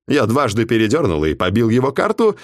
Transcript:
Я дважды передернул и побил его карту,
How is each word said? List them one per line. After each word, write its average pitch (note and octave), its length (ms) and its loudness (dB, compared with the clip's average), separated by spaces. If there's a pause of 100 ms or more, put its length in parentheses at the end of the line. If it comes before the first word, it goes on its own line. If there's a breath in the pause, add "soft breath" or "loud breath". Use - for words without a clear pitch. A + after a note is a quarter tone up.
Я C3+ 180 2
дважды A2+ 400 0
передернул A2 600 0
и D#2 100 0
побил G#2 340 0
его B2+ 220 0
карту, G#3+ 520 0